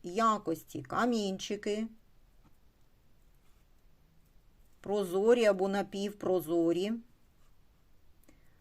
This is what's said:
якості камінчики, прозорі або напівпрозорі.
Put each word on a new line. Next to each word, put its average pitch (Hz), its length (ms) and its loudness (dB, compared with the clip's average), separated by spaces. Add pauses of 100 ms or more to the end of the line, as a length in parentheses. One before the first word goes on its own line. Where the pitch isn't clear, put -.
якості 175 800 -2
камінчики, 208 1040 -2 (3000)
прозорі 202 640 2
або 196 240 4
напівпрозорі. 185 1200 0 (1700)